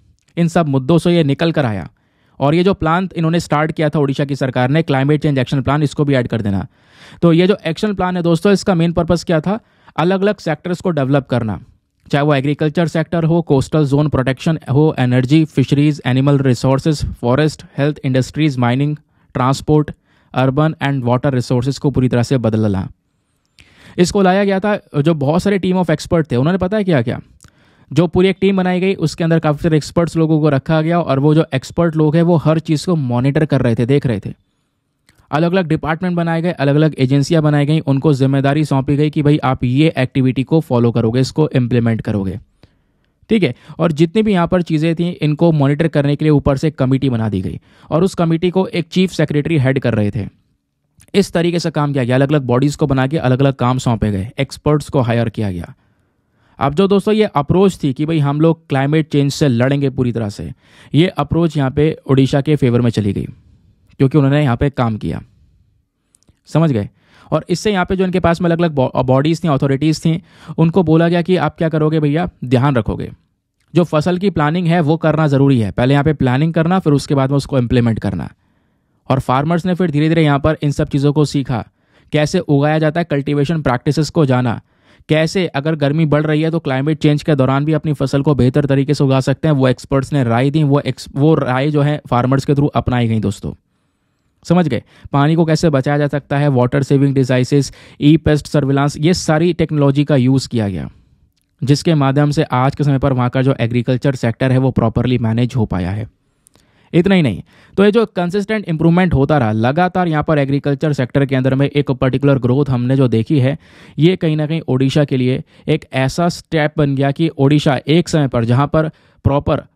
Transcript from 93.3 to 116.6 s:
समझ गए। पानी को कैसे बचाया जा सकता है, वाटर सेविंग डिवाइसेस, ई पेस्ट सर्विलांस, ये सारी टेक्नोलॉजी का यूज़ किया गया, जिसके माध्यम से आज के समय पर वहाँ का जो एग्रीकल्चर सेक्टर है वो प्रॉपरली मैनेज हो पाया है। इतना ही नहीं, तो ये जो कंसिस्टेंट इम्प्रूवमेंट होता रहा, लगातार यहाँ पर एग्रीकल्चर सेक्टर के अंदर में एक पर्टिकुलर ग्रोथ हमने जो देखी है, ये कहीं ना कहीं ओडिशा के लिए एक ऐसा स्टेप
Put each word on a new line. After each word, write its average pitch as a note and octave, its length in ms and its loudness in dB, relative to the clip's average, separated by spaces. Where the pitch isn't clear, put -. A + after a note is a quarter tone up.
समझ E3+ 220 2
गए। A#2+ 140 -4
पानी D3 240 2
को E3 100 2
कैसे D#3+ 240 0
बचाया C#3+ 280 0
जा D3 100 0
सकता C#3 300 -4
है, D3 100 2
वाटर C3 360 2
सेविंग C#3 320 2
डिवाइसेस, C3+ 560 0
ई D3 160 6
पेस्ट D3+ 300 0
सर्विलांस, C#3 500 0
ये E3 160 2
सारी E3 400 0
टेक्नोलॉजी D3 500 0
का D3 120 0
यूज़ C3 340 2
किया A2 200 -2
गया, C#2+ 200 -6
जिसके D3 340 0
माध्यम C#3+ 360 2
से D3 120 0
आज B2+ 320 0
के D3+ 80 -4
समय C#3 160 2
पर C#3 140 0
वहाँ B2 160 0
का C3+ 120 -2
जो C3 180 2
एग्रीकल्चर B2 560 -2
सेक्टर B2+ 360 -2
है B2+ 60 2
वो C3 140 2
प्रॉपरली A#2+ 460 0
मैनेज A#2 380 -2
हो A2 100 0
पाया F2+ 260 -4
है। G#2+ 160 -8
इतना F3+ 220 4
ही F3 60 2
नहीं, G#2+ 200 -2
तो F#3+ 60 4
ये G#3 80 4
जो A3 140 2
कंसिस्टेंट G3 640 -4
इम्प्रूवमेंट E3 460 2
होता C#3+ 240 2
रहा, A2+ 140 0
लगातार E3+ 560 0
यहाँ D3+ 160 -2
पर D#3 160 0
एग्रीकल्चर C#3 540 -2
सेक्टर C3+ 320 0
के C3+ 100 -2
अंदर C3 200 0
में C#3 120 2
एक C#3+ 240 -2
पर्टिकुलर C3+ 480 0
ग्रोथ B2+ 300 0
हमने B2 260 0
जो C3+ 120 4
देखी A2+ 320 0
है, C3+ 180 0
ये F3 160 4
कहीं D#3 220 -2
ना D3+ 100 -2
कहीं D#3+ 200 -4
ओडिशा C3+ 380 2
के C3+ 120 -2
लिए B2+ 240 -2
एक D#3 260 -2
ऐसा C3+ 360 0
स्टेप D3+ 480 -4